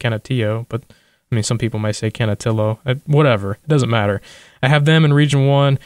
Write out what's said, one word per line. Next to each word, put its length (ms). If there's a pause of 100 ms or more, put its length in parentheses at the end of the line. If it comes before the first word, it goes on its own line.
Canutillo, 680
but, 140 (480)
I 40
mean, 100
some 140
people 220
may 120
say 180
Canutillo. 760
Uh, 80 (120)
whatever. 460
It 160
doesn't 220
matter. 300 (420)
I 60
have 160
them 200
in 80
Region 340
One. 380